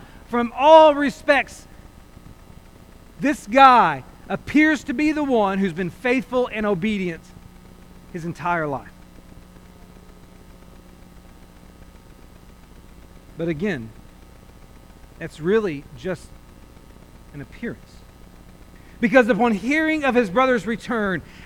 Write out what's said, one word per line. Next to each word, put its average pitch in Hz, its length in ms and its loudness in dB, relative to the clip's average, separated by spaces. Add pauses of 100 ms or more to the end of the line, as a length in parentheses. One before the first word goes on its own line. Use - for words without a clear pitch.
(300)
From 240 260 -2
all 311 400 8
respects, 277 680 -2 (1500)
this 254 280 -4
guy 214 560 4 (240)
appears 302 580 0
to 294 80 -8
be 302 180 -2
the 302 120 -4
one 208 360 0
who's 190 140 -2
been 175 160 -6
faithful 247 600 -4
and 214 140 -6
obedient 190 560 -4 (880)
his 170 140 -12
entire 170 420 -4
life. 131 240 -10 (4000)
But 165 100 -6
again, 151 420 -6 (1300)
that's 160 200 -14
really 170 440 -2 (120)
just 156 320 -10 (1080)
an 143 80 -16
appearance. - 400 -14 (1160)
Because 240 300 4
upon 233 240 2
hearing 302 500 -2
of 254 120 0
his 226 160 0
brother's 247 340 0
return 208 560 -4 (240)